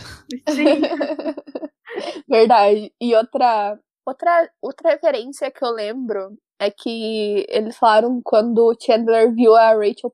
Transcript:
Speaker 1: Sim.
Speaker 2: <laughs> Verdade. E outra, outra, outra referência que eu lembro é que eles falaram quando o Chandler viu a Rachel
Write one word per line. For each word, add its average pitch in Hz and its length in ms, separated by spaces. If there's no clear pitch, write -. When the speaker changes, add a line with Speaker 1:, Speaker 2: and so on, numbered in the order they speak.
Speaker 1:
Sim. 294 380
Speaker 2:
<laughs> - 1400
Verdade. 214 720
E 233 160
outra, 220 600
outra, 339 420
outra 277 280
referência 277 600
que - 140
eu 240 60
lembro 214 640
é 202 100
que 220 800
eles 214 280
falaram 233 460
quando 226 360
o 233 220
Chandler 226 540
viu 226 220
a 226 180
Rachel 233 400